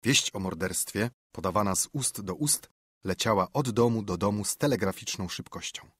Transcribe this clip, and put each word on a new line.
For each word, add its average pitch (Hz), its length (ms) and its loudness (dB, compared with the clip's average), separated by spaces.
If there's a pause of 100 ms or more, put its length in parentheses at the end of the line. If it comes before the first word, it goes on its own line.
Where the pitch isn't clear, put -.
Wieść 127 320 2
o 104 40 -6
morderstwie, 92 680 -2 (220)
podawana 95 440 2
z - 160 -2
ust 131 300 -4
do 92 140 -4
ust, - 340 -2 (340)
leciała 98 480 2
od 131 180 0
domu 117 340 4
do 95 140 -2
domu 104 280 0
z - 120 -4
telegraficzną 98 720 0
szybkością. - 720 -10